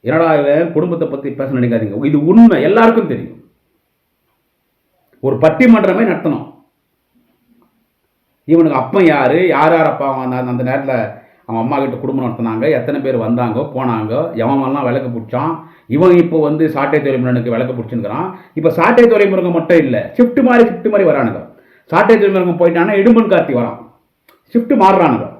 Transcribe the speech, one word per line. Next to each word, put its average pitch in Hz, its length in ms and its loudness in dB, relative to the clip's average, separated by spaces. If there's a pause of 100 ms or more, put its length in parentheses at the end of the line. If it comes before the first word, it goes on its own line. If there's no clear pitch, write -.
என்னடா 160 220 0 (140)
இவன் 151 340 0
குடும்பத்தை 165 340 -2
பத்தி 139 200 -8 (100)
பேச 135 100 -6 (100)
நினைக்காதீங்க, 113 520 -2
இது 147 80 0 (120)
உண்மை, 220 280 8 (100)
எல்லாருக்கும் 226 440 2
தெரியும். - 260 -10 (1800)
ஒரு 131 220 -2
பட்டிமன்றமே 208 680 4
நடத்தணும். 147 380 -6 (2000)
இவனுக்கு 156 320 2
அப்பன் 175 320 2
யாரு, 139 260 0 (160)
யார் 156 220 2
யார் 156 160 0
அப்பா 139 180 -4
அவன் 127 160 -6
அந்த, 127 260 -6
அந்த 120 160 -4
நேரத்துல 135 280 -4 (520)
அவன் 113 140 -4
அம்மா 139 160 -4
கிட்ட 127 240 -4
குடும்பம் 131 240 -4
நடத்தினாங்க, 117 380 -6 (140)
எத்தனை 143 220 -6
பேர் 127 240 -4
வந்தாங்க 120 340 -2 (160)
போனாங்க, 113 380 -4 (300)
எவன் 135 260 -2
எல்லாம் 135 200 -4
விளக்கு 127 260 -4
பிடிச்சான், 123 380 -6 (420)
இவன் 175 280 4
இப்போ 160 240 0
வந்து 156 180 0 (100)
சாட்டை 143 260 -2
துரைமுருகனுக்கு 123 540 -2
விளக்கு 123 220 -4
பிடிச்சிருக்கிறான். 117 520 -8 (300)
இப்ப 160 200 0
சாட்டை 233 340 4
துரைமுருகன் 185 460 0
மட்டும் 165 260 2
இல்ல, 123 120 -2 (200)
ஷிப்ட் 240 300 2
மாறி 240 220 4
ஷிப்ட் 202 240 -6
மாறி 196 180 2
வரானுங்க. 127 300 -2 (500)
சாட்டை 208 300 4
துரைமுருகன் 185 400 0
போயிட்டானா 175 400 2
இடும்பன் 220 320 4
கார்த்தி 143 260 0
வரான், 113 180 -4 (800)
ஷிப்ட் 233 280 0
மாறுறானுங்க. 170 440 2 (140)